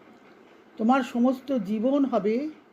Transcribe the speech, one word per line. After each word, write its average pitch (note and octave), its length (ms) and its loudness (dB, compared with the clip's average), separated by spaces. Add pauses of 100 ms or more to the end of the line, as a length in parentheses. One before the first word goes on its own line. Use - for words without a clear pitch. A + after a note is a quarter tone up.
(760)
তোমার B3 260 4
সমস্ত B3+ 480 -2
জীবন A#3+ 540 0
হবে A#3 440 -2 (240)